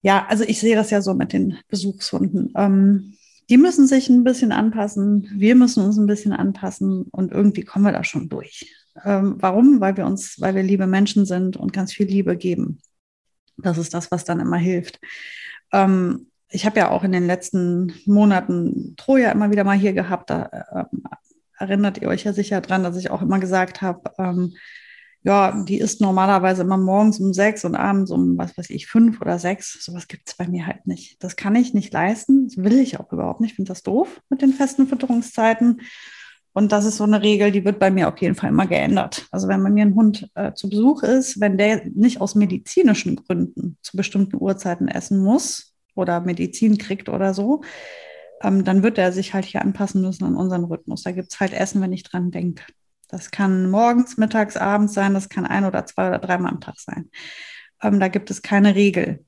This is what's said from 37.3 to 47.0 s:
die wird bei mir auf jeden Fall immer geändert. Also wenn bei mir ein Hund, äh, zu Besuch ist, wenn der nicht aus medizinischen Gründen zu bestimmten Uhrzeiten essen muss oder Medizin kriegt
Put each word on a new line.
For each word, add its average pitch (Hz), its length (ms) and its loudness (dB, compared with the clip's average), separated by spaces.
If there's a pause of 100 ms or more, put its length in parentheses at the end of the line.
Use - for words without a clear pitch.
die 190 140 -2
wird 202 120 0
bei 190 140 4
mir 185 160 2
auf - 120 -6
jeden - 160 0
Fall - 140 -4
immer - 180 2
geändert. - 640 -2
Also 190 160 -4
wenn 196 160 0
bei 196 60 2
mir 208 160 4
ein 202 100 4
Hund, 208 380 2
äh, 196 200 -6
zu - 160 -10
Besuch 240 340 2
ist, 254 360 0
wenn 202 180 0
der 208 260 2 (100)
nicht 233 280 2
aus 202 120 -4
medizinischen 208 840 2
Gründen 175 640 -6
zu - 160 -10
bestimmten 196 400 -2
Uhrzeiten 185 500 -4
essen - 320 -2
muss 214 560 -2 (180)
oder 175 280 -2
Medizin 180 560 0
kriegt - 320 -8